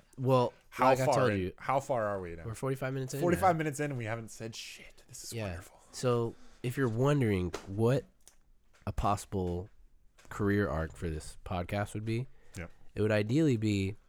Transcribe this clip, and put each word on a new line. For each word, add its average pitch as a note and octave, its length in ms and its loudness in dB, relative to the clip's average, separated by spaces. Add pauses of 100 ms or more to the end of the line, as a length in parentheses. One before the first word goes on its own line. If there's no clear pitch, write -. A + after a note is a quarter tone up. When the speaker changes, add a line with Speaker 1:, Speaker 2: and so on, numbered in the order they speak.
(180)
Speaker 1:
Well, B2+ 360 4 (160)
Speaker 2:
How - 160 2
Speaker 1:
like C3 140 6
I C3 40 0
Speaker 2:
far C3+ 100 4
Speaker 1:
told B2 180 4
Speaker 2:
in? G2 80 0
Speaker 1:
you, F2+ 180 -2
Speaker 2:
How C3+ 200 0
far A#2+ 280 0
are G2+ 160 -2
we E2+ 120 -8
now? E2 120 -10
Speaker 1:
we're A2+ 80 -6
forty-five C3+ 400 -4
minutes C3 180 -6
in C#3 80 -4
Speaker 2:
Forty-five F3 340 4
Speaker 1:
now. D#3+ 40 0
Speaker 2:
minutes D3 220 -2
in, D3 100 -2
and C3 80 -4
we A2+ 80 -4
haven't A2+ 240 -6
said A2+ 260 -10
shit. - 540 -16
This - 140 -16
is - 100 -12
Speaker 1:
Yeah. A2+ 140 -6
Speaker 2:
wonderful. F2 280 -10 (160)
Speaker 1:
So, A#2+ 420 0 (280)
if B2+ 160 -4
you're C3 100 4
wondering A2+ 640 2 (140)
what A2+ 380 2 (840)
a - 60 -2
possible F#2+ 760 0 (640)
career G2+ 360 2
arc D#2+ 300 -2
for F2 140 -4
this - 340 -8
podcast G2 480 -4
would G#2+ 140 -6
be, A#2 220 -2 (280)
Speaker 2:
Yep. E2 140 -10 (240)
Speaker 1:
it G2+ 80 0
would G#2+ 100 4
ideally A#2+ 460 4
be G#2 380 0 (120)